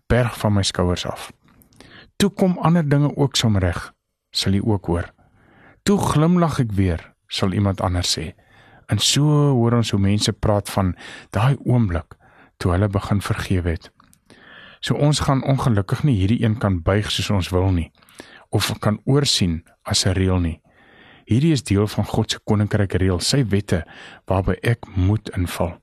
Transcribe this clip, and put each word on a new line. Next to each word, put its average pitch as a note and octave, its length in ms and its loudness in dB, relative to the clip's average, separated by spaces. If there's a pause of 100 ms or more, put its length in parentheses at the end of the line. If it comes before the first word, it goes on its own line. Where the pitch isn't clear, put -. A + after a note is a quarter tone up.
berg A#2 300 0
van G#2 160 0
my G2+ 80 2
skouers F2+ 440 -2
af. - 260 -10 (880)
Toe G3+ 120 2
kom F3+ 280 0
ander E3 320 2
dinge C#3+ 280 2
ook C#3+ 180 0
som G#2+ 220 2
reg," F2+ 360 -2 (380)
sal - 220 -2
jy G2 80 0
ook G#2 240 -2
hoor. E2+ 280 -4 (680)
"Toe G3+ 140 2
glimlag E3 640 2
ek A#2 120 -2
weer," F#2+ 420 -2 (140)
sal G2 260 -4
iemand G2+ 280 0
anders F2 380 -2
sê. D#2+ 140 -10 (540)
En G2+ 120 -2
so - 240 2 (300)
hoor A#2 200 2
ons A#2 180 0
hoe G2+ 80 0
mense G2+ 340 2
praat G#2 360 0
van F#2 260 0 (360)
daai B2 340 0
oomblik G#2+ 500 0 (420)
toe F#2 140 0
hulle G2 180 2
begin G2+ 320 -2
vergewe F2+ 480 -2
het. - 220 -6 (880)
So - 140 -2
ons C#3+ 240 2
gaan C3+ 240 0
ongelukkig B2 600 0
nie C#3+ 120 2
hierdie G2+ 280 2
een A2 140 0
kan F#2+ 240 0
buig G2 300 0
soos - 180 -4
ons G2 200 0
wil F#2 220 2
nie, E2+ 200 -2 (580)
of - 300 -2
kan G#2+ 260 0
oorsien G#2 580 0 (200)
as - 220 -2
'n F#2+ 80 0
reël F#2 260 2
nie. E2 220 -2 (640)
Hierdie C#3 260 2
is C3 120 0
deel G2+ 240 0
van A2 180 -4
God - 260 -2
se - 80 -8
koninkryk G#2 540 0
reël, F#2 260 0
sy C3 260 0
wette G2 400 -2 (420)
waarby F#2+ 340 0
ek - 240 -2 (100)
moet F#2+ 420 0
inval. F2 460 -4